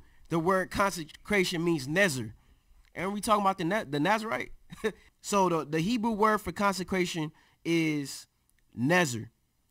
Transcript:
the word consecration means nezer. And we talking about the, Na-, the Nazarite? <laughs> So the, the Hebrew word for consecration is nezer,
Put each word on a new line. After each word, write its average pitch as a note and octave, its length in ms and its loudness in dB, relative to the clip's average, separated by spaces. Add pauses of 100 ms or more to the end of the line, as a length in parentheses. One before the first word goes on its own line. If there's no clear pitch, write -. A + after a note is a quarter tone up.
(280)
the E3 100 0
word F#3 320 0
consecration F#3 960 -2
means E3 220 0
nezer. D3 460 0 (640)
And F#3+ 180 -4
we G#3 80 -6
talking G#3 220 2
about F#3+ 160 2
the, F3+ 60 -4
Na-, F#3+ 240 0
the C#3+ 120 -2
Nazarite? G3+ 520 -2 (300)
<laughs> G#3+ 100 -2 (300)
So G3 260 2
the, D#3+ 160 2
the D3+ 160 -2
Hebrew A3+ 320 0
word G#3+ 260 4
for F3 140 -8
consecration F3+ 800 -2 (320)
is D#3+ 640 -2 (500)
nezer, B2 520 2 (400)